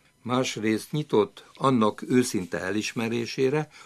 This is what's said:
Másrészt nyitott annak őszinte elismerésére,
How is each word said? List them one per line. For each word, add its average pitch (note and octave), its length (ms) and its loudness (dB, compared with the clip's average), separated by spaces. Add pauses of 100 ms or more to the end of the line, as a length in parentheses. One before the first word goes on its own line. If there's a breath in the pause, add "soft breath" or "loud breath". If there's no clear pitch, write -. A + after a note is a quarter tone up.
(220 soft breath)
Másrészt A2+ 680 -2
nyitott C3+ 640 0
annak A#2 480 2
őszinte G#2+ 580 0
elismerésére, A#2 1080 -2 (180 loud breath)